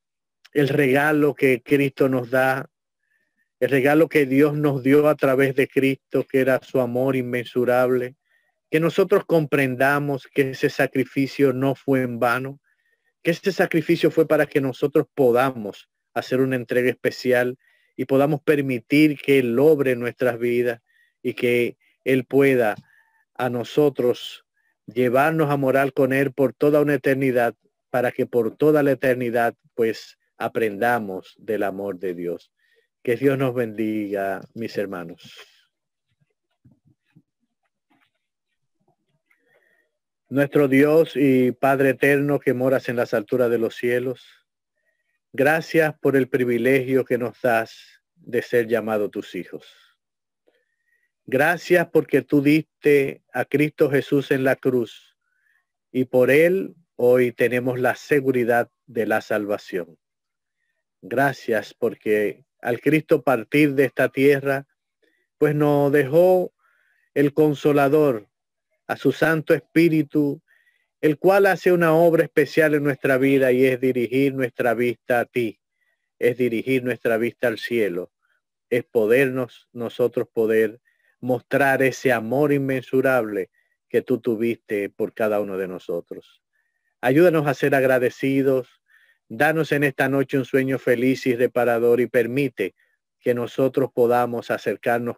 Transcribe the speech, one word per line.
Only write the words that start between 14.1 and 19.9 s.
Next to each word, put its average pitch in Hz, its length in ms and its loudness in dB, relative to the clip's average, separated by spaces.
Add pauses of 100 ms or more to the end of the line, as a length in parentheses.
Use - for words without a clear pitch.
fue 160 160 2
para 151 180 2
que 143 160 -2
nosotros 143 520 -2
podamos 123 760 0 (240)
hacer 127 260 -2
una 131 160 0
entrega 123 340 -2
especial 123 680 -2 (380)
y 131 100 -6
podamos 139 360 0
permitir 143 800 0
que 139 200 2
Él 120 200 0
obre 139 320 4